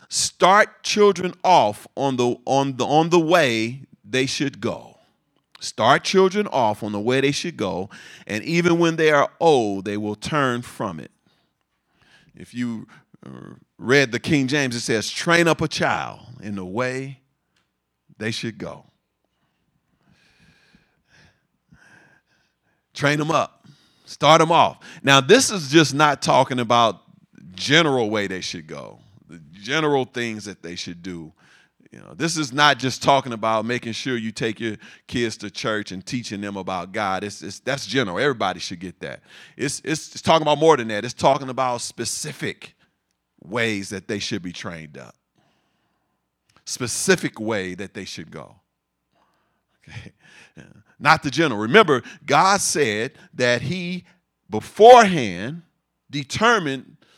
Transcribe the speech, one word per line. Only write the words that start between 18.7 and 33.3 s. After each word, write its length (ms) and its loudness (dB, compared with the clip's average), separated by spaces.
Train 260 0
'em 120 -4
up. 260 -2
Start 360 6
'em 100 2
off. 280 4
Now, 200 6
this 280 6
is 220 -6
just 220 6
not 280 2
talking 380 2
about 420 2
general 540 2
way 180 0
they 140 -8
should 260 -12
go, 320 -18
the 140 -20
general 500 -2
things 420 -8
that 160 -16
they 140 -12
should 260 -12
do. 300 -12
You 80 -20
know, 140 -20
this 220 -4
is 160 -6
not 260 4
just 240 -6
talking 300 2